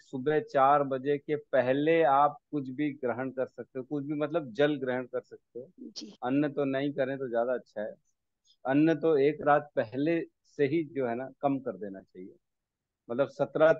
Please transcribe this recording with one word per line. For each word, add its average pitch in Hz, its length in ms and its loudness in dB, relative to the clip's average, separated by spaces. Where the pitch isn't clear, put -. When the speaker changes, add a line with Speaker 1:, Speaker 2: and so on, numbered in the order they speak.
Speaker 1:
सुबह 147 400 -2
चार 143 420 4
बजे 135 340 -2
के 151 180 -6
पहले 143 680 2
आप 143 340 4
कुछ 139 200 -4
भी 143 240 -4
ग्रहण 127 360 -4
कर 127 160 -4
सकते - 320 -12
हो, 127 60 -6
कुछ 143 200 -6
भी 151 100 -6
मतलब 147 380 -4
जल 147 240 2
ग्रहण 127 300 -4
कर 123 140 -8
सकते - 400 -16
हो। 151 100 -16
Speaker 2:
जी। 226 320 -16
Speaker 1:
अन्न 143 300 0
तो 143 140 -2
नहीं 135 260 -2
करें 135 260 -2
तो 135 100 -6
ज्यादा 117 260 0
अच्छा 107 280 -8
है, 117 120 -10
अन्न 151 360 4
तो 160 180 2
एक 147 240 2
रात 147 340 2
पहले 139 440 -2
से 147 80 2
ही 160 180 0
जो 131 220 -4
है 117 80 -2
ना 131 160 -8
कम 139 200 0
कर 117 180 -8
देना 98 220 -10
चाहिए, 92 340 -18
मतलब 127 220 -2
सत्रह 151 500 2